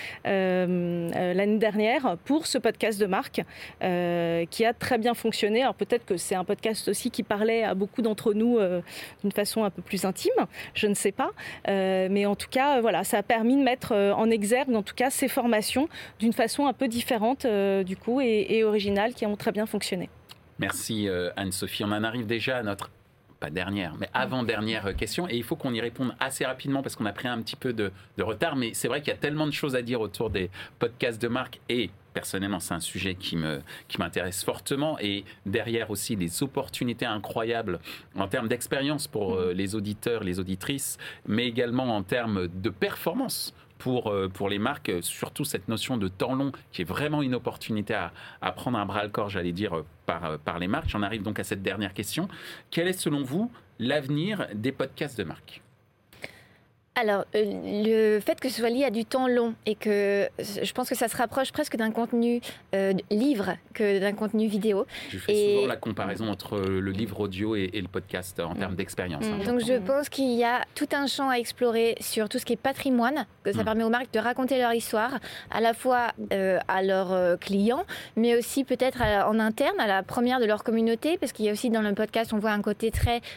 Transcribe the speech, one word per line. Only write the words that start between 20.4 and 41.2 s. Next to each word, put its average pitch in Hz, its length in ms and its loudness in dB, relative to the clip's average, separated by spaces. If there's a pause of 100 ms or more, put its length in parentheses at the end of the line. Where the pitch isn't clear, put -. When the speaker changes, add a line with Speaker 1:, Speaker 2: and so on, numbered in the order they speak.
Speaker 2:
Merci, 104 500 -2
euh, 90 280 0
Anne-Sophie. 95 480 -4
On 104 80 0
en 107 120 0
arrive 113 220 -2
déjà 117 320 0
à 117 60 -4
notre, 101 260 -6 (520)
pas 73 80 -6
dernière, 90 500 -4
mais - 140 -4
avant-dernière 110 840 -2
question. - 320 -2
Et 117 80 -4
il 120 80 -2
faut - 140 -4
qu'on 127 160 -4
y 113 80 -2
réponde 117 400 -4
assez - 240 -2
rapidement 135 360 -2
parce 123 140 -6
qu'on 113 100 -4
a 101 60 0
pris - 160 -6
un 120 140 -2
petit - 160 -10
peu 127 160 -2
de, 104 180 -2 (260)
de 104 60 0
retard. 110 320 -2
Mais 117 180 0
c'est - 140 -2
vrai 143 140 0
qu'il 147 80 -2
y 104 40 0
a - 60 -6
tellement 151 260 0
de 147 60 0
choses 139 240 -2
à 123 60 0
dire 120 180 -2
autour 107 300 -2
des 92 200 0 (300)
podcasts 117 420 -2
de 117 60 0
marque. 123 400 -4
Et 117 220 0 (240)
personnellement, 98 480 -2
c'est - 120 -6
un 82 60 -4
sujet 92 360 -6
qui - 200 -6
me, 78 240 -2 (300)
qui - 100 -6
m'intéresse 90 460 -2
fortement. 143 540 -2
Et 101 260 -2 (200)
derrière 113 460 -2
aussi, 104 240 -4
les 87 260 -2
opportunités 127 640 -2
incroyables 110 760 -2 (380)
en 98 120 -2
termes 120 180 -2
d'expérience 139 600 -2
pour, 98 280 -2
euh, 90 160 0
les 98 240 -2
auditeurs, 104 480 -4
les 92 160 -2
auditrices, 95 580 -4 (300)